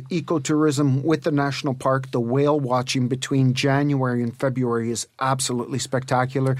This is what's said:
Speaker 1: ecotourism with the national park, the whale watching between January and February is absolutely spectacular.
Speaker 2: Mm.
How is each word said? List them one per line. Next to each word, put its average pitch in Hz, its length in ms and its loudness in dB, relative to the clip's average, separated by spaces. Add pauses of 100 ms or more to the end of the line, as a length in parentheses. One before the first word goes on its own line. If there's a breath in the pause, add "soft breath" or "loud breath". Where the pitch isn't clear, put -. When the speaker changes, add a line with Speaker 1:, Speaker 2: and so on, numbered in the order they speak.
Speaker 1:
ecotourism 151 920 2
with 156 200 2
the 165 80 0
national 143 440 -2
park, 131 340 0
the 127 100 -2
whale 143 400 2
watching 127 480 0
between 131 460 2
January 139 720 2
and 117 120 -4
February 120 540 -2
is 113 160 -6 (140)
absolutely 131 580 -2
spectacular. 131 800 0
Speaker 2:
Mm. 131 40 -6